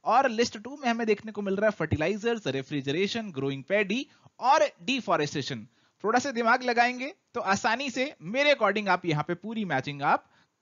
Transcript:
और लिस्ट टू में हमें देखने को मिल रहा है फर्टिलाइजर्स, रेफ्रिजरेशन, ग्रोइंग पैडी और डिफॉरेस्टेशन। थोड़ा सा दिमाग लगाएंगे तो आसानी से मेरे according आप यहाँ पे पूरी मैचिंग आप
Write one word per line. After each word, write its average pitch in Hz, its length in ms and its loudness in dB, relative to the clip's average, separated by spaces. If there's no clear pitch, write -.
और 247 260 4
लिस्ट 226 280 0
टू 247 180 -14
में 277 120 -4
हमें 233 180 0
देखने 214 260 -2
को 208 100 -6
मिल 196 140 -2
रहा 208 100 2
है 214 40 6
फर्टिलाइजर्स, 196 760 -2
रेफ्रिजरेशन, 151 840 -4
ग्रोइंग 139 340 -6
पैडी 208 420 -2
और 262 200 6
डिफॉरेस्टेशन। 156 880 -2
थोड़ा 226 140 2
सा 277 120 -2
दिमाग 240 320 2
लगाएंगे 247 520 0
तो 240 60 -4
आसानी 233 500 0
से 269 320 -2
मेरे 277 320 4
according 208 340 2
आप 180 180 2
यहाँ 151 220 0
पे 175 60 0
पूरी 220 300 -6
मैचिंग 143 380 -2
आप - 280 0